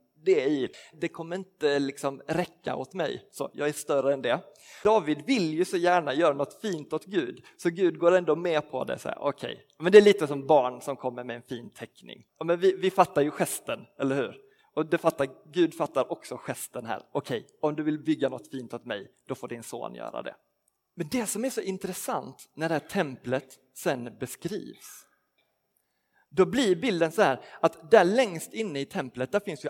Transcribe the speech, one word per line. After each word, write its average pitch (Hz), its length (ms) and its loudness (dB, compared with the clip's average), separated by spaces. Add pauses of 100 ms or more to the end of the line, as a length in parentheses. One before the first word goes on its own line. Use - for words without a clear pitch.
(140)
det 156 320 2
i. 139 220 2 (240)
Det 160 160 -6
kommer 165 280 -10
inte, 151 420 0
liksom, 139 480 -4
räcka - 500 -4
åt 135 180 -10
mig. - 360 -6
Så - 240 -8
jag - 140 -2
är 151 40 -2
större 139 400 0
än 135 100 0
det." 127 180 2 (440)
David 156 420 4
vill 180 280 2
ju 165 100 0
så 190 120 -4
gärna 175 380 2
göra 151 200 4
något 139 260 -6
fint 165 320 -6
åt 156 120 -4
Gud. 139 400 -4 (120)
Så 175 140 -2
Gud 170 280 0
går 170 140 6
ändå 170 240 4
med 165 340 -2
på 131 140 -6
det. 123 140 -6
Så - 100 -10
här, - 120 -8
okej. - 460 -6 (120)
Men 175 140 0
det 208 60 12
är 208 40 12
lite 202 240 6
som 139 200 -6
barn 127 340 4
som 135 160 -8
kommer 123 280 -8
med 120 120 -8
en 117 60 -14
fin 117 280 -10
teckning. - 560 -18 (120)
Ja, 156 60 -8
men 170 160 0
vi, 185 120 6
vi 185 180 0
fattar 180 320 2
ju 147 80 2
gesten, - 560 -6 (120)
eller 135 180 -2
hur? - 340 -8 (240)
Och 160 120 -2
det 165 120 0
fattar, 147 300 0 (240)
Gud 165 220 2
fattar 139 380 -2
också - 240 -12
gesten - 500 -12
här. 110 160 -8 (100)
"Okej, 131 340 -6 (140)
om 151 160 -2
du 151 60 -6
vill 151 160 -2
bygga 135 300 -2
något 123 220 -8
fint 127 240 -12
åt 117 100 -12
mig, 104 280 -10 (140)
då 135 80 -6
får 127 140 -14
din 117 140 -10
son - 320 -10
göra - 280 -10
det." - 140 -12 (580)
Men 165 140 -8
det 233 180 -4
som 214 180 -6
är 262 60 -2
så 233 100 -6
intressant 185 960 -8
när 160 140 -4
det 165 60 0
här 143 140 -4
templet 131 680 -4 (160)
sen 123 440 -4
beskrivs, - 880 -12 (1200)
då 175 180 4
blir 190 300 2
bilden 165 360 0
så 214 100 2
här, 135 220 2 (160)
att - 300 0
där 208 140 10
längst 196 480 0
inne 202 280 -4
i 135 60 -4
templet, 127 460 -6
där 202 80 0
finns 165 240 -10
ju 147 60 -4